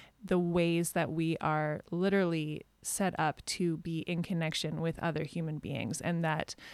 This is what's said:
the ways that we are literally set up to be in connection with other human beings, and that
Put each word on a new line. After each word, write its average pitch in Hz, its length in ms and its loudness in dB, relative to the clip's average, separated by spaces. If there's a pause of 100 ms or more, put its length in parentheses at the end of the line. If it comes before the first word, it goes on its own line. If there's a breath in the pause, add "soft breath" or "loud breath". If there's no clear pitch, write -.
(240 loud breath)
the 185 140 2
ways 170 540 2
that 165 180 0
we 160 300 0
are 151 500 0
literally 170 720 2 (200)
set 185 360 0
up 156 260 0
to 170 340 0
be 165 220 -4
in 170 220 -2
connection 160 580 -2
with 165 200 0
other 156 240 0
human 156 340 -4
beings, 117 420 -4
and 170 240 0
that 156 300 0 (200 loud breath)